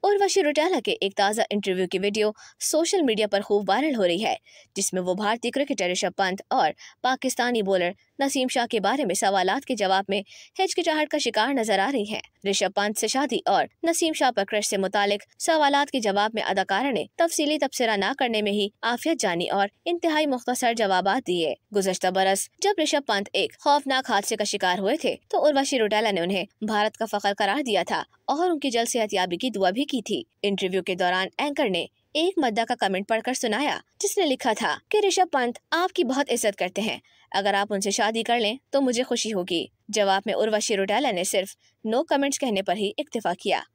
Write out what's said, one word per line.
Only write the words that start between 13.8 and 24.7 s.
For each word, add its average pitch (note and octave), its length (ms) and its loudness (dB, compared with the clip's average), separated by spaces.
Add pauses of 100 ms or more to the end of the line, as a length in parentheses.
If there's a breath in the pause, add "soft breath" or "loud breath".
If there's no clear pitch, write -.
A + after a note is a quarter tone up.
नसीम E4 280 0
शाह C#4 180 2
पर A3+ 120 0
क्रश G#3 240 -2
से G#3 100 -2
मुतालिक G3+ 460 0 (160)
सवालात C#4+ 500 2
के C4+ 100 -2
जवाब G#3 360 0
में G#3 60 -2
अदाकारा G3 500 0
ने - 260 -2
तफसीली D#4 400 0
तबसरा C4 380 0
ना G3+ 180 0
करने A#3 280 0
में G#3 100 0
ही G3+ 220 -2 (100)
आफियत A#3+ 340 0
जानी F3 300 -2
और G3+ 240 0 (160)
इंतहाई E4 380 0
मुख्तसर B3 480 0
जवाबात G3 520 2
दिए। E3+ 300 0 (180)
गुज़श्ता F#3 380 0
बरस F#3+ 380 2 (140)
जब G4+ 160 2
ऋषभ D4 220 2
पंत G3+ 340 -2
एक F#3+ 180 0 (100)
खौफनाक C4+ 480 2
हादसे G3+ 240 0
का G#3 100 -2
शिकार F#3+ 340 0